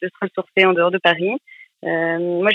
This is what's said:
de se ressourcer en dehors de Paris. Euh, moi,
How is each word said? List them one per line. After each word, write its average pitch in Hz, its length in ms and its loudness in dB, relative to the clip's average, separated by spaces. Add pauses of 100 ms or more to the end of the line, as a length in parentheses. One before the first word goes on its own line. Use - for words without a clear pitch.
de 180 60 -6
se - 180 -10
ressourcer 190 400 0
en 185 80 4
dehors 175 180 2
de 190 60 -2
Paris. 175 400 0 (460)
Euh, 165 360 -2
moi, 175 360 0